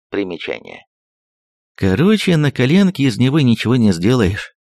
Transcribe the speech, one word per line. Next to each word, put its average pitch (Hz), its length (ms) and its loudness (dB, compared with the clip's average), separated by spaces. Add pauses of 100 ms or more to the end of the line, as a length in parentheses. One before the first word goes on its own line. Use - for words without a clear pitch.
примечания. 85 760 -10 (920)
Короче, 165 600 0
на 147 160 0
коленке 175 500 0
из 127 140 0
него 131 240 2
ничего 120 340 2
не 110 160 2
сделаешь. 98 720 -2